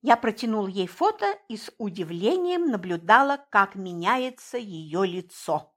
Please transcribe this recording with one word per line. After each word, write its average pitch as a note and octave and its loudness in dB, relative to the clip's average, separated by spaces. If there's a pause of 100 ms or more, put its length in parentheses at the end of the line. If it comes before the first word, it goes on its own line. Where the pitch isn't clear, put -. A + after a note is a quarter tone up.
Я A#3+ 6
протянула A3 -2
ей F#3 -2
фото G4 0 (100)
и A3 -10
с - -14
удивлением A3+ -2
наблюдала, G#3+ 2
как G3 2
меняется G3+ -4
ее F3 -4
лицо. F3+ -6